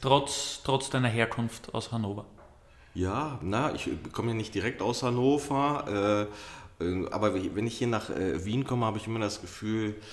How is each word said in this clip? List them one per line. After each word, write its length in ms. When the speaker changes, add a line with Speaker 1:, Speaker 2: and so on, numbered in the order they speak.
Speaker 1:
Trotz, 600
trotz 280
deiner 180
Herkunft 640
aus 180
Hannover? 340
Speaker 2:
Ja, 440
na, 320
ich 160
komme 160
ja 60
nicht 200
direkt 260
aus 220
Hannover, 1300
äh, 60
äh, 260
aber 240
we-, 180
wenn 140
ich 100
hier 100
nach, 220
äh, 360
Wien 180
komme, 220
habe 120
ich 80
immer 140
das 220
Gefühl, 540